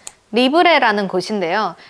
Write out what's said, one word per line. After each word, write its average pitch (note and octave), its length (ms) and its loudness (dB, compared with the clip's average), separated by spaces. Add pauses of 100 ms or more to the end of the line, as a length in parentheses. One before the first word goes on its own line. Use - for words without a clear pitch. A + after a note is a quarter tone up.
(320)
리브레라는 B3+ 720 2
곳인데요. F#3 680 -4 (140)